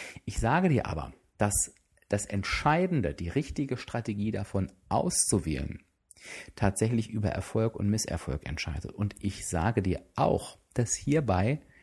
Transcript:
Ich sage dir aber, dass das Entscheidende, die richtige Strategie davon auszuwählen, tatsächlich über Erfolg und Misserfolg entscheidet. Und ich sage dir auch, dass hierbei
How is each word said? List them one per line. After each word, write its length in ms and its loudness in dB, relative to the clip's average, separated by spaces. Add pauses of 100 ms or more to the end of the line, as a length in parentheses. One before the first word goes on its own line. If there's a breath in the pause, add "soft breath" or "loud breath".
(240 loud breath)
Ich 140 -6
sage 300 4
dir 180 4
aber, 260 -6 (240)
dass 380 0 (340)
das 180 0
Entscheidende, 840 0
die 160 -4
richtige 480 -2
Strategie 540 -4
davon 400 -2 (180)
auszuwählen, 960 0 (720 loud breath)
tatsächlich 540 2
über 180 0
Erfolg 480 0
und 120 0
Misserfolg 560 -2
entscheidet. 460 -6
Und 300 -2
ich 260 -4
sage 360 2
dir 200 0 (140)
auch, 420 2 (160)
dass 200 0
hierbei 640 2 (220 soft breath)